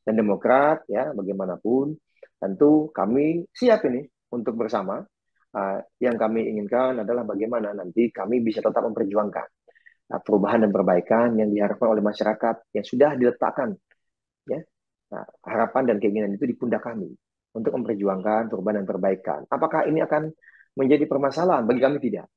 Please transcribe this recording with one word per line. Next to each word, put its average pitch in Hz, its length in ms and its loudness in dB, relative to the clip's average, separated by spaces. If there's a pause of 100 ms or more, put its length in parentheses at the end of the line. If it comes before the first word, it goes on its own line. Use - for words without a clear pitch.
Dan 110 160 0
Demokrat, 123 720 2
ya, 131 240 -2
bagaimanapun, 101 800 -2 (480)
tentu 147 480 4
kami 147 640 0
siap 233 320 4
ini 135 240 -2 (240)
untuk 117 240 -4
bersama. 110 480 -4 (480)
Ah, 98 240 -4 (240)
yang 120 160 0
kami 113 320 0
inginkan 117 560 -2
adalah 120 180 -2
bagaimana 107 540 -4
nanti 98 320 0
kami 107 320 -2
bisa 107 240 -2
tetap 110 160 2
memperjuangkan, 104 680 -2 (640)
ah, 87 160 -6
perubahan 104 400 4
dan 104 80 2
perbaikan 98 640 2
yang 107 160 2
diharapkan 104 320 0
oleh 110 160 2
masyarakat 107 720 -2
yang 104 100 -4
sudah 139 300 4
diletakkan, 123 640 0 (720)
ya. 151 160 -6 (480)
Nah, - 140 -12 (180)
harapan 113 500 0
dan - 60 0
keinginan 104 320 -2
itu 113 160 -4
di 120 80 -4
pundak 113 240 -4
kami 107 320 -10 (400)
untuk 131 240 -4
memperjuangkan 104 720 -2
perubahan 104 340 -2
dan 92 60 -6
perbaikan. 92 520 -2 (120)
Apakah 156 320 0
ini 156 160 0
akan 156 320 -2 (480)
menjadi 143 240 4
permasalahan? 143 640 2
Bagi 123 160 2
kami 139 160 2
tidak. 104 240 -4 (120)